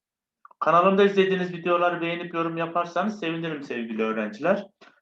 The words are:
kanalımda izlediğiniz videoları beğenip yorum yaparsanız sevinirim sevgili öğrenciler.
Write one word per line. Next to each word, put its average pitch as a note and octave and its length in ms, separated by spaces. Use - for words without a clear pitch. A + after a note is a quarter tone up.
kanalımda F#3+ 440
izlediğiniz F#3+ 500
videoları F3 480
beğenip E3+ 320
yorum E3 240
yaparsanız F3 600
sevinirim E3 440
sevgili A2+ 400
öğrenciler. A2 600